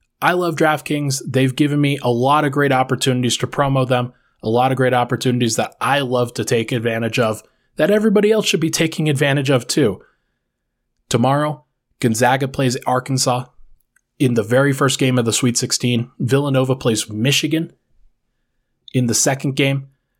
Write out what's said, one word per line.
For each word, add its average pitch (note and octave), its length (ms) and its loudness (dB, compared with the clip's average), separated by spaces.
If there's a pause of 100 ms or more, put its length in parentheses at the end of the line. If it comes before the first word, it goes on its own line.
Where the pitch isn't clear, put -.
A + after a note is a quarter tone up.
(220)
I D#3+ 120 2
love F3 220 -2
DraftKings. D3 680 0
They've C3 300 0
given D3 260 2
me C#3+ 220 0
a B2 60 0
lot C3+ 360 2
of C#3+ 60 0
great C#3+ 200 0
opportunities B2+ 640 0
to B2+ 100 -4
promo C3+ 400 0
them, B2 260 0 (300)
a A2 60 -2
lot B2 220 2
of C3 60 0
great B2+ 160 2
opportunities B2 640 0
that A2 260 -4
I C#3+ 200 0
love B2 340 -2
to A2 100 -4
take A2+ 260 -2
advantage A2+ 460 -2
of, A2 240 -2 (360)
that D#3 120 2
everybody G#3 420 2
else A3 140 2
should - 140 0
be D#3+ 100 0
taking D#3+ 400 -2
advantage C#3 400 0
of C3 160 2
too. A2 380 0 (1080)
Tomorrow, C#3 560 0 (340)
Gonzaga B2 480 2
plays C3 380 -2
Arkansas B2+ 600 -2 (760)
in B2 160 2
the A2 80 2
very C3 300 2
first C3+ 260 0
game C3 180 2
of B2 80 0
the A2+ 80 0
Sweet B2 240 0
sixteen. B2 640 -2
Villanova C3+ 560 0
plays A#2 340 -2
Michigan C#3+ 640 -2 (1200)
in B2+ 120 0
the A#2 80 0
second C3+ 420 -2
game. C#3 340 -2 (300)